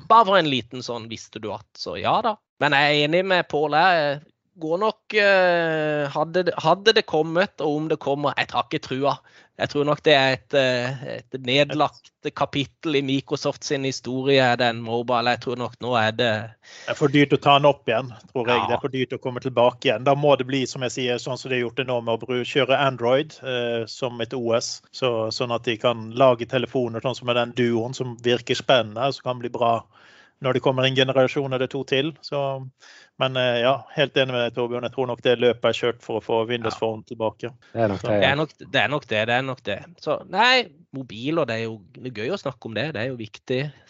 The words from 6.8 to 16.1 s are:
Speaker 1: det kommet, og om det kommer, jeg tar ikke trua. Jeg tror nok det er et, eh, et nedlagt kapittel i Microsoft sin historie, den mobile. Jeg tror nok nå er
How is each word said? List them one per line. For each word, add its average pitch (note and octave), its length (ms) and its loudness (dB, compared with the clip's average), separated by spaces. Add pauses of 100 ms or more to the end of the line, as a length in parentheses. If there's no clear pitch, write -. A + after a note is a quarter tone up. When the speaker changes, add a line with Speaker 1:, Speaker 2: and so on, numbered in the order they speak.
Speaker 1:
det A3 120 2
kommet, E3 540 0
og D3 160 -2
om D#3 120 -2
det D#3 120 -2
kommer, C#3 380 -2
jeg B2+ 100 0
tar A#2+ 160 -2
ikke - 160 -6
trua. C3+ 380 -2 (400)
Jeg - 100 -2
tror C#3+ 160 0
nok D3 180 0
det D#3 120 6
er C3+ 180 4
et, - 220 -6
eh, B2+ 640 0
et - 140 -20 (120)
nedlagt C#3+ 640 0 (240)
kapittel C#3+ 600 -2
i C#3 60 2
Microsoft C#3 600 -4
sin C3+ 200 -4
historie, C3 720 2
den A#2+ 260 0
mobile. A#2+ 540 0
Jeg A#2 40 -8
tror B2 180 -6
nok A#2 220 -6
nå A#2+ 140 -4
er A2 180 2